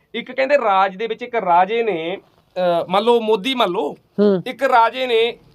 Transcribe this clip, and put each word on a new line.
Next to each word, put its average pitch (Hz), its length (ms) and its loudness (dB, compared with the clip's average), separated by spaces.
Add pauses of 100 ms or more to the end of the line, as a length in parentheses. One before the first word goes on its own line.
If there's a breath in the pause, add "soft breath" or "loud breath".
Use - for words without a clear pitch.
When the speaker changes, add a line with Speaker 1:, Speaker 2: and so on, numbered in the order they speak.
(140)
Speaker 1:
ਇੱਕ 233 180 -10
ਕਹਿੰਦੇ 269 260 0
ਰਾਜ 196 380 2
ਦੇ 226 100 -6
ਵਿੱਚ 220 160 -8
ਇੱਕ 240 120 -12
ਰਾਜੇ 190 480 2
ਨੇ, 175 340 -4
ਅਹ, 175 720 -4
ਮੰਨ 196 160 0
ਲਓ 240 160 4
ਮੋਦੀ 220 340 -2
ਮੰਨ 233 140 0
ਲਓ, 196 240 -4
Speaker 2:
ਹੂੰ। 196 540 0
Speaker 1:
ਇੱਕ 254 160 -8
ਰਾਜੇ 247 440 2
ਨੇ 233 320 0 (160)